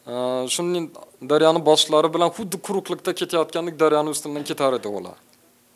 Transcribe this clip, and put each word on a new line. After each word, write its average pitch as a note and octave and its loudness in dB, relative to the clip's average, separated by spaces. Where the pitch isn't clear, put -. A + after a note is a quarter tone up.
e, B2 -12
shunning F3 -2
daryoni D#3 4
boshlari D#3 4
bilan E3 2
xuddi G3 -8
quruqlikda F#3 -6
ketayotgandek E3+ -2
daryoni D3+ 4
ustidan D3 -6
ketar C#3+ 0
edi A2 -4
ular. F#2 -8